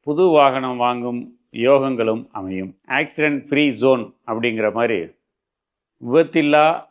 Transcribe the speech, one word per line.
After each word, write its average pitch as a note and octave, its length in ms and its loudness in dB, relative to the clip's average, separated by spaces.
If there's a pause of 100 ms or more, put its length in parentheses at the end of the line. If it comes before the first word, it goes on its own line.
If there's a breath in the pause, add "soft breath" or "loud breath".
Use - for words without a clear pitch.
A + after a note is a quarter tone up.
புது D3+ 260 0
வாகனம் C3+ 500 2
வாங்கும் B2 600 -4 (140)
யோகங்களும் B2 800 0
அமையும். F#2+ 460 -10 (120)
ஆக்சிடென்ட் D3 580 -4
ஃப்ரீ D3 240 0
ஜோன் A#2+ 440 0 (120)
அப்படிங்கிற A2 460 -2
மாதிரி A2+ 260 -2 (1040)
விபத்தில்லா D3+ 880 2